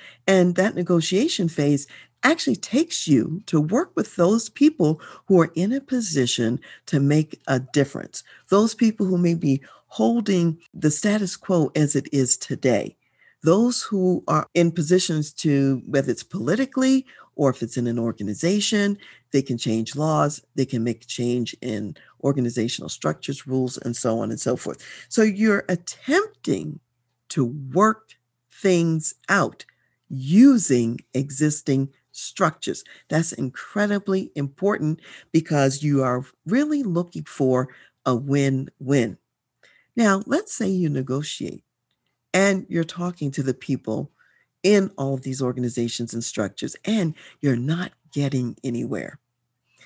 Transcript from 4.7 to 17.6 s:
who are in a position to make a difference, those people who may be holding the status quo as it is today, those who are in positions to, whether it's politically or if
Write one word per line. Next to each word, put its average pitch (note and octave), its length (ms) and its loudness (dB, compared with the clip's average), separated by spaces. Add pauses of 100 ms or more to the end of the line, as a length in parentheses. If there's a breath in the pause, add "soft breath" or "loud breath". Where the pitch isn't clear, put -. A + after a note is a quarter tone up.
who F#3 160 6
are E3 140 2
in G3 180 0
a C#4 80 -2
position C#3 800 0 (260 loud breath)
to D3 140 0
make D3+ 480 2
a C3 120 2
difference, - 640 -2 (260 loud breath)
those A3 260 4
people G#3+ 320 2
who F#3 100 0
may F3 160 2
be C#3+ 280 0 (260 loud breath)
holding G#3 720 0 (120)
the D3+ 200 0
status G#3 440 0
quo E3 400 0
as D3 200 2
it C3+ 180 -2
is C3 240 2
today, A2+ 580 -2 (460 soft breath)
those A3 420 2
who F#3 440 0
are D#3 260 0
in E3+ 180 4
positions E3 640 0
to, C#3 540 2
whether C3+ 240 0
it's - 120 -4
politically C4 840 0 (280 loud breath)
or C#3 140 2
if - 120 -4